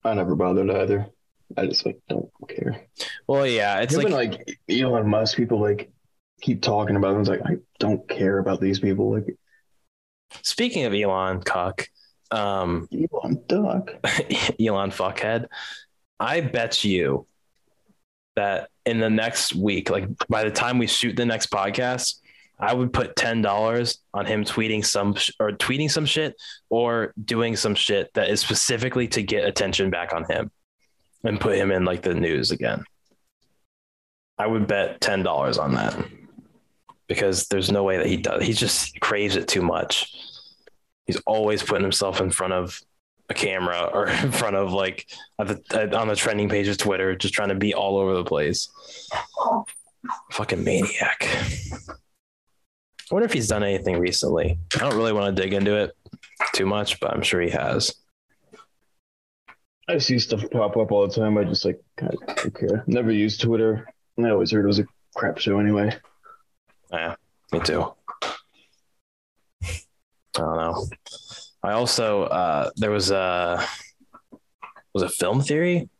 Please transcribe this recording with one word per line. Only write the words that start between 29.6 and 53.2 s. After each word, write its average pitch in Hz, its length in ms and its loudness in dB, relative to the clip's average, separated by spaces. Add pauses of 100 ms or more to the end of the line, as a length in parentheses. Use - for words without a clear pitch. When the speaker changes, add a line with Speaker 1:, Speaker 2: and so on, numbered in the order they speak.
Speaker 2:
back 87 240 -2
on 82 120 -2
him 82 260 -2 (720)
and 104 160 0
put 104 180 2
him 98 140 2
in, 90 140 2
like, 90 180 0
the 90 100 2
news 82 380 2
again. 60 320 -2 (1500)
I 104 80 0
would 110 220 2
bet 101 340 0
ten 98 220 0
dollars 69 340 0
on 71 160 0
that - 240 -2 (1120)
because 95 400 0
there's 95 240 0
no 101 120 4
way 95 140 2
that 85 100 2
he 90 100 0
does. - 260 -2
He 117 100 0
just - 460 -2
craves 104 360 0
it 85 120 -2
too 95 140 0
much. - 520 0 (960)
He's 90 180 -2
always 107 380 2
putting 98 180 0
himself 95 400 0
in 92 80 0
front 92 240 -2
of 90 260 -4 (500)
a - 40 -6
camera 90 580 -2
or 101 160 0
<laughs> - 160 0
in 131 80 0
front 107 260 0
of, 95 160 0
like, 95 340 -2 (320)
at 101 80 -2
the, 101 140 -4 (180)
at, 107 140 0
on 110 160 0
the 104 60 2
trending 104 340 0
page 101 180 2
of 101 100 0
Twitter, 95 380 0
just 95 180 -2
trying 101 160 0
to 95 60 2
be 101 180 2
all 98 240 0
over 95 180 2
the 90 100 0
place. 76 440 0 (1600)
Fucking - 320 -4
maniac. - 640 0 (1900)
I 170 40 0
wonder 220 100 4